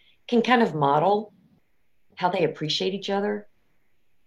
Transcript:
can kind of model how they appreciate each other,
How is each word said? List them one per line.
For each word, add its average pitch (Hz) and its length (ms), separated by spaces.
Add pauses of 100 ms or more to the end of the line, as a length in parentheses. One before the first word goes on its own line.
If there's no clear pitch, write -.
(280)
can 233 140
kind 240 220
of 180 100
model 156 600 (800)
how 180 140
they 180 160
appreciate 185 480
each 196 160
other, 202 380 (800)